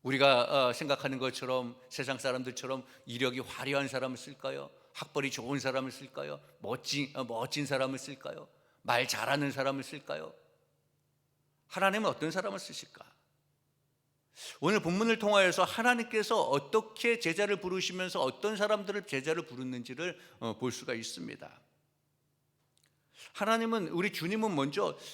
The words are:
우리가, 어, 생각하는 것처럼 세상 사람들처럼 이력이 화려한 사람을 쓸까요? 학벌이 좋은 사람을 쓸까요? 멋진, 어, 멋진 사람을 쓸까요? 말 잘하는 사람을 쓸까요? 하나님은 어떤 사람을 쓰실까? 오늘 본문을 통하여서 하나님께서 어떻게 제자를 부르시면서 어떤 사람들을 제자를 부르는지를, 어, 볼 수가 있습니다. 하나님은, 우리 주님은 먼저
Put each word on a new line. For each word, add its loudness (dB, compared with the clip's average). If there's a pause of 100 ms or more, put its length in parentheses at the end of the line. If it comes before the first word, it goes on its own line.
우리가, 6
어, 2
생각하는 -2
것처럼 -4 (140)
세상 -4
사람들처럼 -4 (200)
이력이 -2
화려한 -2
사람을 -4
쓸까요? -10 (240)
학벌이 -2
좋은 -4
사람을 0
쓸까요? -10 (200)
멋진, -4
어, -4
멋진 -4
사람을 0
쓸까요? -12 (340)
말 2
잘하는 2
사람을 -2
쓸까요? -10 (1300)
하나님은 2
어떤 -2
사람을 -4
쓰실까? -14 (1600)
오늘 4
본문을 2
통하여서 6
하나님께서 2
어떻게 2
제자를 2
부르시면서 -2
어떤 -2
사람들을 0
제자를 -2
부르는지를, -6 (220)
어, -2
볼 0
수가 -6
있습니다. -8 (1800)
하나님은, 2
우리 0
주님은 0
먼저 2 (160)